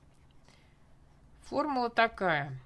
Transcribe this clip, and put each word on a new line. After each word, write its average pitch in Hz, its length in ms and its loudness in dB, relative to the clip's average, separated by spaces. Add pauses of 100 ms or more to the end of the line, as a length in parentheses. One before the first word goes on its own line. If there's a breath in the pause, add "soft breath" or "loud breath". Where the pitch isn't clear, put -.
(1400 soft breath)
Формула 262 440 -2
такая. 170 760 0